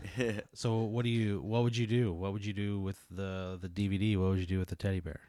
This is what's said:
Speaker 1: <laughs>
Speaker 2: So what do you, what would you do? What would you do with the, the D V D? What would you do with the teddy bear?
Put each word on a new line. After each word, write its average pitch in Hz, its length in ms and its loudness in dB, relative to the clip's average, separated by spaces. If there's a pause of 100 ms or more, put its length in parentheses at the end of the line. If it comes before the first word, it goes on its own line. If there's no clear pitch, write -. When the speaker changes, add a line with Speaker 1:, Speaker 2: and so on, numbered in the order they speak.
(180)
Speaker 1:
<laughs> 117 240 0 (120)
Speaker 2:
So 113 260 0
what 113 240 0
do 117 60 0
you, 107 300 2
what 110 240 0
would 120 140 2
you 117 100 2
do? 117 240 4
What 95 220 -2
would 104 120 -4
you 107 60 -2
do 101 300 0
with 95 160 -2 (120)
the, 92 520 -6
the 92 80 -6
D 101 180 0
V 98 100 2
D? 104 200 4
What 92 140 4
would 95 80 4
you 92 60 0
do 92 140 0
with 90 80 0
the 87 80 -6
teddy 95 240 0
bear? 80 300 -8